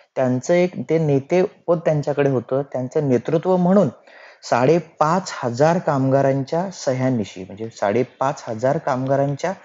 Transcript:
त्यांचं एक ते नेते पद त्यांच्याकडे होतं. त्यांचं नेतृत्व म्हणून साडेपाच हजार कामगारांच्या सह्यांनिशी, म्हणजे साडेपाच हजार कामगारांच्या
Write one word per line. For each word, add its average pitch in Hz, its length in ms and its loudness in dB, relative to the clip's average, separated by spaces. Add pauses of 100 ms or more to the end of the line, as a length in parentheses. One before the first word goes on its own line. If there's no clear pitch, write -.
(160)
त्यांचं 127 380 0
एक 180 360 0
ते 160 80 2
नेते 156 460 2 (240)
पद 170 180 2
त्यांच्याकडे 143 440 0
होतं. 131 320 0
त्यांचं 135 480 -4
नेतृत्व 156 480 0
म्हणून 180 320 4 (600)
साडेपाच 160 800 2 (120)
हजार 139 340 2
कामगारांच्या 139 920 0
सह्यांनिशी, 127 720 -2
म्हणजे 101 260 -12
साडेपाच 127 800 -2
हजार 127 300 0
कामगारांच्या 139 760 -2 (120)